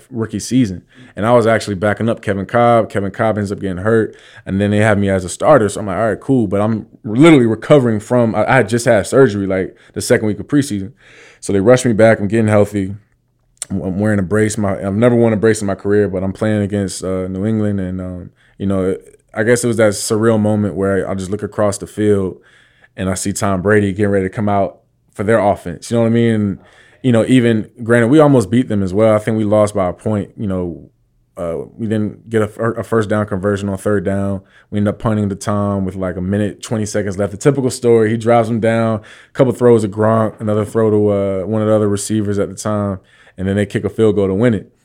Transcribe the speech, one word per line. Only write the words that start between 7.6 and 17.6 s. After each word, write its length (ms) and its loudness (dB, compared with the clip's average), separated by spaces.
from, 360 0
I, 120 0
I 100 2
had 120 2
just 160 -2
had 220 2
surgery, 400 4
like, 280 -4
the 80 -6
second 240 0
week 120 -2
of 80 -14
preseason. 460 -2
So 140 -4
they 60 2
rushed 260 4
me 80 2
back. 260 4
I'm 80 -2
getting 200 0
healthy. 460 0
I'm, 100 -4
I'm 180 -4
wearing 200 0
a 60 0
brace. 340 0
My, 280 -2
I've 80 -2
never 220 2
worn 160 4
a 60 0
brace 240 2
in 40 -4
my 80 -4
career, 320 2
but 160 -4
I'm 120 -4
playing 260 0
against, 420 -4
uh, 260 -4
New 180 -4
England. 340 -2